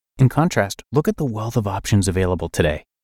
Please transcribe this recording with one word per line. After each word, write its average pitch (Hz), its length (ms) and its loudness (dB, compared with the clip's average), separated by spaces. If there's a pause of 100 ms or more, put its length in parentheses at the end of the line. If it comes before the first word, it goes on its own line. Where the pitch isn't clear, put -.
(180)
In 131 100 6
contrast, 120 640 -2
look 147 160 0
at 214 80 0
the 160 80 -6
wealth 113 320 -4
of 107 120 0
options 98 420 0
available 90 400 -2
today. 76 340 0 (200)